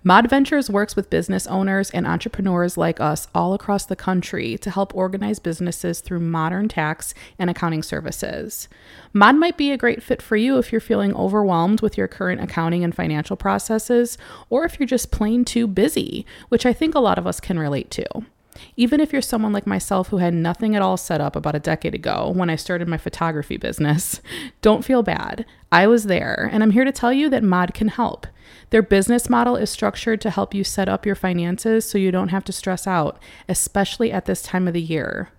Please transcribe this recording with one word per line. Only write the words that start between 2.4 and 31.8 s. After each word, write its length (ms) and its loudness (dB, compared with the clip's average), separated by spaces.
like 220 0
us 340 -2
all 200 0
across 300 -2
the 100 -6
country 640 -4
to 120 -6
help 260 -4
organize 420 -2
businesses 640 -4
through 200 -6
modern 480 -2
tax 440 -4
and 120 0
accounting 320 -2
services. 880 -8
Mod 240 8
might 220 2
be 140 0
a 40 0
great 260 0
fit 200 -4
for 140 -2
you 220 2
if 140 -2
you're 80 0
feeling 340 0
overwhelmed 680 2
with 160 -2
your 100 -2
current 320 -4
accounting 420 -2
and 120 -2
financial 420 -4
processes, 800 0
or 160 2
if 160 -6
you're 60 0
just 260 -2
plain 320 2
too 220 0
busy, 580 0
which 180 2
I 60 4
think 220 0
a 60 4
lot 180 4
of 80 -4
us 140 -4
can 180 -4
relate 340 -2
to. 140 -6
Even 240 4
if 120 2
you're 100 0
someone 300 -2
like 140 -2
myself 420 0
who 100 0
had 160 2
nothing 420 0
at 60 2
all 160 2
set 240 -2
up 140 -2
about 180 -2
a 60 -2
decade 340 -2
ago 400 -2
when 160 0
I 60 0
started 300 -4
my 120 -2
photography 580 -4
business, 640 -2
don't 240 4
feel 180 4
bad. 440 -4
I 160 6
was 180 6
there, 480 -2
and 100 2
I'm 100 6
here 120 6
to 80 2
tell 220 0
you 160 2
that 120 2
Mod 320 2
can 140 0
help. 380 -4
Their 120 6
business 460 2
model 280 2
is 140 -2
structured 520 -2
to 80 -2
help 240 -4
you 100 -2
set 240 -2
up 180 -2
your 80 0
finances 760 0